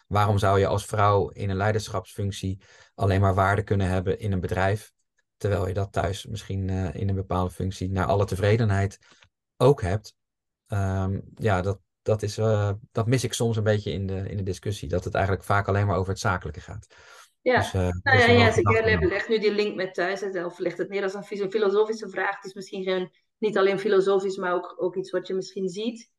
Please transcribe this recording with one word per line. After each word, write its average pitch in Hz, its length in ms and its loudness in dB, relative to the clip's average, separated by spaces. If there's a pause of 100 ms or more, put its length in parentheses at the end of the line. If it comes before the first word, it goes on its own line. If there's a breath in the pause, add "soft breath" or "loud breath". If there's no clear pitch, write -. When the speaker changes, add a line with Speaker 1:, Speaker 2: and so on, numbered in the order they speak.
Speaker 1:
waarom 104 320 2
zou 98 200 4
je 98 80 4
als 101 200 -2
vrouw 101 420 2
in 101 220 -6
een 95 60 -4
leiderschapsfunctie 101 1040 -4 (340 soft breath)
alleen 95 260 2
maar 98 140 4
waarde 98 280 4
kunnen 98 260 0
hebben 92 300 0
in 101 140 -4
een 92 80 -2
bedrijf, 92 520 -2 (440)
terwijl 95 320 0
je 95 60 -4
dat 101 180 -4
thuis - 340 -4
misschien, 95 420 -6
eh, 95 260 -2
in 98 140 -2
een 98 60 0
bepaalde 92 360 -2
functie 95 400 -6
naar 92 160 0
alle 101 180 2
tevredenheid 101 760 2 (580 soft breath)
ook 135 260 6
hebt? 95 320 -4 (520)
Ehm, 95 540 -2 (140)
ja, 98 280 0
dat, 98 180 -4 (220)
dat 107 200 0
is, 107 160 -4
eh, 104 320 2 (220)
dat 107 140 -2
mis 123 180 2
ik 117 80 -6
soms 117 240 0
een 110 60 0
beetje 107 300 0
in 95 140 -4
de, 95 220 -4
in - 80 -6
de 101 60 -4
discussie. 95 460 -6
Dat 87 160 -2
het 98 100 -4
eigenlijk 92 300 0
vaak 101 240 0
alleen 101 180 2
maar 95 100 0
over 95 160 -2
het - 80 -6
zakelijke 90 400 -4
gaat. 98 260 -16 (560 loud breath)
Speaker 2:
Ja. 247 140 2
Speaker 1:
Dus, - 180 -2
eh, 95 60 2
Speaker 2:
Nou 90 120 0 (100)
Speaker 1:
dat 269 120 2
is 254 60 6
Speaker 2:
ja, 233 60 6
Speaker 1:
wel 240 140 8
Speaker 2:
ja, 233 60 6
Speaker 1:
een 220 60 4
Speaker 2:
zeker. 202 240 2
Speaker 1:
gedachte. 220 300 2
Speaker 2:
Leg, 175 40 0
leg 196 180 -4
nu 226 100 2
die 208 160 2
link 208 220 -2
met 185 180 -6
thuis, 190 260 -2
hè, 190 240 -4
of 175 140 -10
leg 175 180 -4
het 180 120 -4
neer 196 140 -4
als 190 120 -4
een 202 100 -10
filo-, 196 260 -6
filosofische 214 580 2
vraag. 190 280 -2
Het - 80 -18
is 190 100 -14
misschien 196 280 -10
geen, 185 280 -2 (280)
niet 208 200 0
alleen 196 200 4
filosofisch, 196 580 2
maar 180 180 -2
ook, 180 240 -4
ook 180 180 -4
iets 185 140 -6
wat 180 160 -4
je 190 80 -6
misschien 190 340 -4
ziet. 226 500 -8